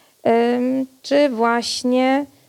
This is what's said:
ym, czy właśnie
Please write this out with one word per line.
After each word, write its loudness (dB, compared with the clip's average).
ym, 0
czy 2
właśnie 0